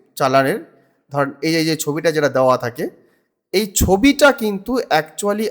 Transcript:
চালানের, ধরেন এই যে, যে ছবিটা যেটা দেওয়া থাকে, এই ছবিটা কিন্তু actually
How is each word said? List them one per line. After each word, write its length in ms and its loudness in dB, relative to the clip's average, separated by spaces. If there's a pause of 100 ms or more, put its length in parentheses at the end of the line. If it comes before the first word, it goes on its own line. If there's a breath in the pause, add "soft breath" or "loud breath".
(160)
চালানের, 420 2 (540)
ধরেন 200 -2 (100)
এই 100 -2
যে, 120 0
যে 120 -2
ছবিটা 340 -2
যেটা 180 0
দেওয়া 300 2
থাকে, 300 -6 (640)
এই 240 -2
ছবিটা 560 4
কিন্তু 460 -4
actually 720 -4